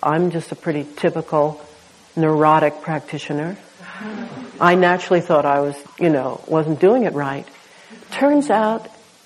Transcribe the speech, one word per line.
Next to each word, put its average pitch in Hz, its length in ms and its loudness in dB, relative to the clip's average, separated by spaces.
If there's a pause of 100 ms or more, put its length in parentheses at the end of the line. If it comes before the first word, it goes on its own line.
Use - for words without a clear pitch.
I'm 165 300 0
just 165 220 -6
a 160 40 -12
pretty 147 300 -6 (100)
typical 151 640 -2 (540)
neurotic 156 680 4
practitioner. 156 760 -8 (1000)
I 175 160 6
naturally 180 440 2
thought 156 240 2
I 143 160 2
was, 143 160 -4 (220)
you 175 100 2
know, 135 380 -2
wasn't 156 320 0
doing 226 240 4
it 185 120 -2
right. 139 320 -6 (680)
Turns 285 360 2
out 220 400 0 (380)